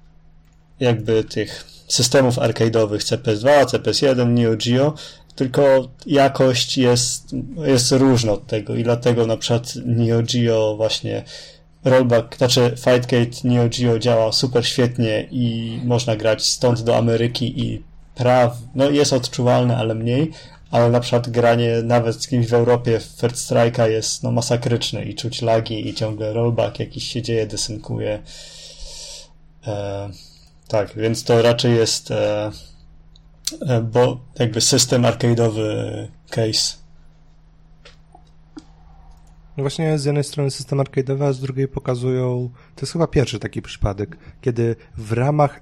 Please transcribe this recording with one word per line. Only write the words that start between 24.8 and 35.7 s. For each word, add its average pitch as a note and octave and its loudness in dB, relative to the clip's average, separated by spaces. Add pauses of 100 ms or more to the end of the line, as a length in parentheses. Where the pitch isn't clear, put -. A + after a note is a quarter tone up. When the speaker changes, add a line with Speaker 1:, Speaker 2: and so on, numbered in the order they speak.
Speaker 1:
i G#2 -10
czuć - -8
lagi A2+ 0
i G#2 -8
ciągle G#2+ -4
rollback A2+ 0
jakiś A#2 -8
się A#2+ -6
dzieje, A#2 -2
desynkuje. G#2+ -6 (1400)
E, G2+ -8 (580)
tak, G#2 -2
więc A2 -2
to A#2 4
raczej A#2+ 4
jest, - 0
e, G#2+ -2 (1160)
e, A#2+ 0
bo B2 2 (200)
jakby A#2+ 0
system B2+ 2
arcade'owy A#2 2 (680)